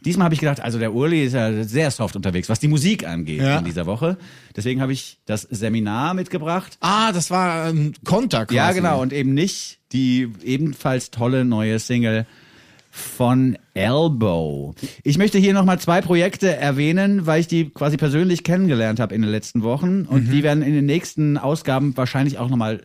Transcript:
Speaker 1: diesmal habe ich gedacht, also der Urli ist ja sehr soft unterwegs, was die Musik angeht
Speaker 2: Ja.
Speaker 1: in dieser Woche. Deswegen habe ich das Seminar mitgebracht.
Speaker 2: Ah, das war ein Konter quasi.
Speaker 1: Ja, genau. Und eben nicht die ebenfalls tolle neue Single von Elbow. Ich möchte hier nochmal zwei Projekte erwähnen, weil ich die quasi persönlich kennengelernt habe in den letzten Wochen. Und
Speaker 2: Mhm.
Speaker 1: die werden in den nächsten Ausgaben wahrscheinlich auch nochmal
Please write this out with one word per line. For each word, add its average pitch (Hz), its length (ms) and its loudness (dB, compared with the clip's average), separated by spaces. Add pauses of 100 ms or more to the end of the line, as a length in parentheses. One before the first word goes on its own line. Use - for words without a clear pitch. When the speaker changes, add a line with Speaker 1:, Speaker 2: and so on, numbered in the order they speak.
Speaker 1:
diesmal 175 220 2
habe 160 80 2
ich 147 60 -2
gedacht, 143 200 0
also 117 180 -4
der 113 160 -2
Urli 151 300 2
ist 123 80 -2
ja 110 320 0
sehr 135 260 0
soft 113 240 -4
unterwegs, 90 340 -2
was 110 120 0
die 147 80 2
Musik 156 360 2
angeht 80 380 -4
Speaker 2:
Ja. 139 160 2
Speaker 1:
in 170 60 -2
dieser 85 220 -4
Woche. 151 300 -2 (380)
Deswegen 127 260 -2
habe 135 120 -2
ich - 340 -10
das 107 160 -4
Seminar 113 720 -2
mitgebracht. 180 640 -6
Speaker 2:
Ah, 214 320 2
das 175 220 -2
war 175 320 0
ein 156 300 0 (100)
Konter 185 420 0
quasi. 120 100 -2
Speaker 1:
Ja, 151 140 4
genau. 175 320 2
Und 131 100 -2
eben 135 220 0
nicht - 460 -2 (100)
die 127 380 0 (160)
ebenfalls 135 640 -2
tolle 127 340 0
neue 110 360 0
Single 113 440 0 (720)
von 127 600 0 (160)
Elbow. 95 1000 0 (300)
Ich 143 140 2
möchte 208 200 2
hier 196 140 4
nochmal 185 260 4
zwei 170 220 2
Projekte 180 560 0
erwähnen, 160 720 0
weil 160 140 2
ich 165 60 0
die 165 220 0
quasi 147 300 -2
persönlich 165 440 2
kennengelernt 131 580 2
habe 113 140 -2
in 110 60 0
den 107 100 2
letzten 107 320 -2
Wochen. 175 460 0
Und 127 200 2
Speaker 2:
Mhm. - 40 0
Speaker 1:
die 143 100 4
werden 151 200 2
in 143 100 0
den 143 140 2
nächsten 147 500 0
Ausgaben 139 600 0
wahrscheinlich 135 420 -2
auch 120 100 -4
nochmal 110 360 0